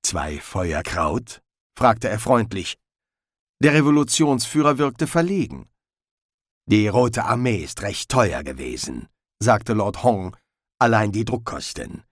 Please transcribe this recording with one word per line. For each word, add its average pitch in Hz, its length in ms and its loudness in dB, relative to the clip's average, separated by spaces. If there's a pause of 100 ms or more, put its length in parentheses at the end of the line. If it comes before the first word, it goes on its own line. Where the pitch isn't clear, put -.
zwei 76 400 -6
Feuerkraut?" 85 1000 -4 (360)
fragte 123 320 2
er 107 100 -2
freundlich. 110 580 0 (840)
Der 147 120 6
Revolutionsführer 147 1040 2
wirkte 147 300 -2
verlegen. 170 640 -2 (960)
"Die 104 240 4
Rote 120 340 2
Armee 117 400 0
ist - 180 -12
recht - 300 -8
teuer 90 320 2
gewesen", 64 640 -10 (320)
sagte 110 320 2
Lord 104 320 -2
Hong, 95 320 0 (440)
"allein 107 340 4
die 110 100 -2
Druckkosten. - 880 -8